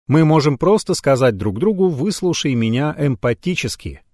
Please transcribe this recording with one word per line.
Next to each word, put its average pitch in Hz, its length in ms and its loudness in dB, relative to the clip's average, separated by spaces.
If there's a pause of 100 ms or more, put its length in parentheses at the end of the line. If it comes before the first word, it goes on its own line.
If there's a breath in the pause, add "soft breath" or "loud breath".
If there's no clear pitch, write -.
Мы 156 160 4
можем 151 340 4
просто 190 360 0
сказать 131 420 2
друг 95 240 -6
другу: 190 300 0
«Выслушай 160 640 -2
меня 120 440 -2
эмпатически». 131 1040 -4 (120)